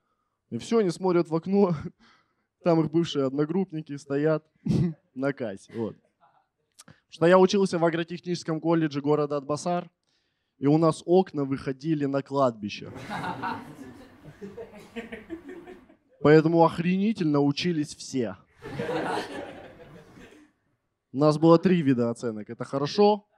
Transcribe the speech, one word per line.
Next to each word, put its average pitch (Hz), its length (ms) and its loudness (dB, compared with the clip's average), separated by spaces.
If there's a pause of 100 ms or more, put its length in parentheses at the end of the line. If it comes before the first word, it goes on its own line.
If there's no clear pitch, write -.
(500)
И 117 80 -6
все, 233 200 -2
они 196 120 2
смотрят 175 380 0
в 156 60 -2
окно, 185 400 2 (880)
там 165 180 4
их 156 120 0
бывшие 151 340 0
одногруппники 151 680 -4
стоят 151 480 -2 (200)
<laughs> 151 500 -2
на 135 180 -2
кассе. 104 420 -10
Вот. 110 220 -6 (1160)
Что 160 120 2
я 180 120 8
учился 190 400 2
в 160 60 0
агротехническом 170 760 -4
колледже 156 400 0
города 147 360 0
Атбасар, 151 520 -4 (680)
и 131 80 -4
у 147 120 6
нас 160 280 2
окна 170 380 2
выходили 139 640 -4
на 139 160 -2
кладбище. 120 680 -2 (3250)
Поэтому 160 420 6
охренительно 175 760 0
учились 147 540 -2
все. 110 420 -6 (2750)
У 127 60 -6
нас 151 200 4
было 165 200 8
три 170 240 2
вида 120 280 2
оценок. 110 400 -8
Это 117 140 -12
хорошо, 202 720 0